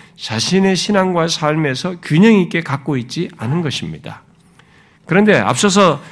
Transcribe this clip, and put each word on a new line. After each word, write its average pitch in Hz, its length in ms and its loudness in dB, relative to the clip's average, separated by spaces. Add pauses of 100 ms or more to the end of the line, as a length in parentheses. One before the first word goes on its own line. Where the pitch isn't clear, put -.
(180)
자신의 185 580 0
신앙과 185 540 0
삶에서 156 720 -4
균형 196 400 4
있게 165 180 -2
갖고 139 380 -6
있지 139 400 -6
않은 135 240 -4
것입니다. 80 640 -8 (840)
그런데 196 320 4
앞서서 165 640 2 (100)